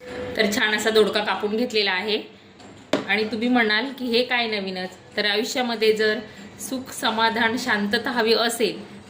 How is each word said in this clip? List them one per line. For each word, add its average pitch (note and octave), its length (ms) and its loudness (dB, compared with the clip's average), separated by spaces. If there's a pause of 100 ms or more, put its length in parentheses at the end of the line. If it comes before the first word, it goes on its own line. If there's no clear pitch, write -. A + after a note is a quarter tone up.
(360)
तर G#3 180 2
छान B3+ 200 0
असा A3 160 0
दोडका G#3 340 4
कापून G#3 320 -2
घेतलेला G#3+ 360 0
आहे. G#3 280 0 (880)
आणि G#3 220 2
तुम्ही A#3+ 180 -2
म्हणाल A#3 500 2
की B3+ 60 -8
हे A#3 200 2
काय A#3+ 220 0
नवीनच, F#3+ 440 -4 (260)
तर G#3 100 0
आयुष्यामध्ये A3 680 2
जर G#3+ 260 2 (420)
सुख, - 320 -8
समाधान, A3+ 640 2
शांतता A3+ 540 0
हवी A3+ 240 4
असेल G#3+ 440 0 (320)